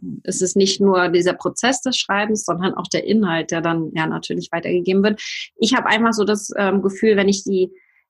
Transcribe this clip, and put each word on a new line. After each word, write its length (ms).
ist 180
es 140
nicht 240
nur 280
dieser 260
Prozess 460
des 160
Schreibens, 480
sondern 300
auch 140
der 160
Inhalt, 460
der 100
dann 340
ja 120
natürlich 460
weitergegeben 500
wird. 200
Ich 180
habe 120
einfach 260
so 120
das, 320
ähm, 260
Gefühl, 340
wenn 120
ich 160
die, 260